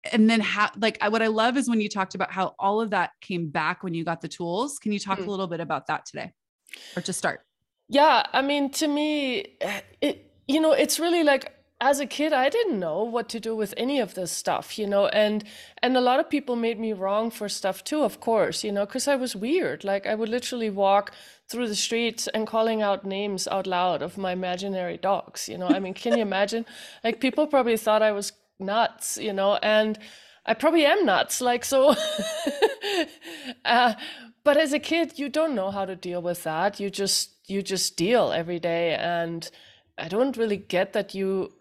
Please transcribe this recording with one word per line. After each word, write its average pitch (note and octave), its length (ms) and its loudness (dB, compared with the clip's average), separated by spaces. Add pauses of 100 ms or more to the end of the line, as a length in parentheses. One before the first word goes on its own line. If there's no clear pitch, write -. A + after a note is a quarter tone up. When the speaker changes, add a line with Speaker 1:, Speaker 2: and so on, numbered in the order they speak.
(100)
Speaker 1:
And A3 180 6
then A3+ 120 4
how, G3+ 380 0
like, A3 220 0
I, G#3 100 0
what A3 120 0
I A3 60 2
love A3 280 2
is B3+ 120 0
when A3+ 120 2
you G#3 80 -2
talked F#3+ 280 -4
about F#3 160 -4
how F#3+ 260 -2
all G#3 220 2
of A3 100 -2
that F#3+ 200 0 (100)
came E3+ 300 -4
back E3 340 -2
when F3 100 -4
you E3 100 -4
got E3 160 -4
the E3+ 80 -10
tools. F#3+ 520 -4
Can G#3+ 100 -4
you G3+ 80 0
talk G3 220 -4
Speaker 2:
Mm. F3+ 60 -6
Speaker 1:
a G#3 40 -6
little F#3+ 160 -4
bit E3 140 -6
about D3+ 280 -4
that D#3 180 -4
today - 260 -10 (640)
or F3+ 60 -6
to F#3+ 100 -6
start? - 300 -4 (460)
Speaker 2:
Yeah, C#4 440 6
I C4+ 100 4
mean, C#4 280 0
to D#4 180 -2
me, D4 720 -2 (420)
it, - 320 -4 (160)
you D4 120 4
know, D#4 120 6
it's - 260 2
really E4+ 240 2
like, C#4 320 2 (260)
as C#4 200 4
a C4+ 60 -2
kid, D4+ 260 0
I C4+ 160 4
didn't G#4 320 0
know E3+ 240 -2
what A#3 260 -2
to A#3 100 -6
do A3+ 160 -6
with G#3 200 -4
any C4 240 0
of G3 140 -4
this F3+ 180 -6
stuff, - 460 -4
you G#3 100 -2
know, G3+ 200 4
and, G#3+ 360 2 (380)
and B3+ 140 2
a B3+ 40 4
lot B3 200 4
of - 100 -2
people C#4 260 -2
made A3+ 240 -2
me A3 120 -2
wrong G3+ 380 -2
for G#3 180 -8
stuff F#3+ 360 -4
too, D4+ 180 0
of - 180 0
course, A3 440 2
you G#3+ 80 -2
know, G3+ 140 0
'cause C4 220 -4
I C#4+ 80 4
was B3 180 -4
weird. A3 480 0
Like, G3 240 -2
I G#3 80 0
would A3 140 -2
literally A#3 420 -2
walk G3 420 4 (360)
through A#3+ 200 -4
the G#3 60 -4
streets A3+ 540 -2
and A3 180 -2
calling A3 360 2
out G3 220 0
names G3 440 -4
out F#3+ 180 -2
loud F3+ 340 2
of E3+ 160 -6
my F#3+ 160 -2
imaginary F3+ 640 -4
dogs, - 520 -2
you - 100 -10
know. F3+ 80 -4
I F#3 140 2
mean, F#3+ 140 -6
can A#3 220 0
you A#3 60 0
imagine? G#3 440 -2 (180)
<laughs> - 200 -20
Like, A3+ 160 -2
people C4+ 280 2
probably A#3+ 280 4
thought G#3+ 260 2
I G#3+ 100 4
was G3+ 200 -4 (280)
nuts, G3+ 580 -2
you G#3+ 140 -4
know, G3 240 2
and G#3+ 420 2 (480)
I A3+ 80 2
probably D#4 320 4
am F4+ 180 4
nuts, F#3 360 2
like, B3 240 0
so, C4+ 320 6 (800)
<laughs> E4 880 -6
uh, A#3+ 300 4 (500)
but C#4+ 120 6
as D4+ 160 4
a D4+ 60 0
kid, D#4+ 400 -2
you C#4 100 -4
don't D4+ 280 0
know F#3+ 160 -2
how G3 120 -4
to F#3 120 -6
deal F3 260 -6
with F3 220 -4
that. E3+ 340 -2
You G3 120 -4
just, G3 400 -2 (180)
you G3 140 -2
just F#3+ 340 -4
deal F#3 340 4
every E3+ 300 -4
day, E3+ 340 0
and E3+ 560 -4 (480)
I E3 80 -8
don't A#3 300 0
really A3 200 0
get F#3+ 360 -2
that G3+ 220 -4
you F#3+ 460 -2